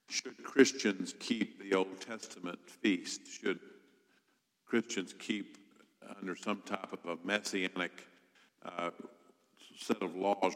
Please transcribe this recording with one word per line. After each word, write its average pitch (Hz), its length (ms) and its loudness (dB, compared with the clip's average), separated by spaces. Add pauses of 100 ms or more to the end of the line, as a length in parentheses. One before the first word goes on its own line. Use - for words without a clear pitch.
should - 340 -4
Christians 101 760 6
keep - 380 -2
the 98 180 0
Old 95 260 2
Testament 90 580 -10 (100)
feast? - 520 0 (200)
Should 95 180 -2 (1080)
Christians 113 520 0
keep - 400 -6 (640)
under 95 160 -6
some 101 300 -4
type 95 260 -6
of 92 140 -8
a 85 200 -6
messianic, 92 800 0 (580)
uh, 87 280 -4 (840)
set 110 280 -2
of 85 120 -2
laws 95 400 2